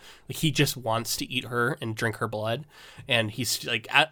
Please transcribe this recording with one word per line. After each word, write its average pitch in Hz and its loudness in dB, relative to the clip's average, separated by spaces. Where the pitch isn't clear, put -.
Like, 143 -10
he 160 2
just 143 2
wants 117 0
to 143 -4
eat 127 -4
her 120 0
and 113 -4
drink 113 0
her 117 -2
blood, 110 -4
and 117 4
he's, - -4
like, 117 -2
a-, 147 6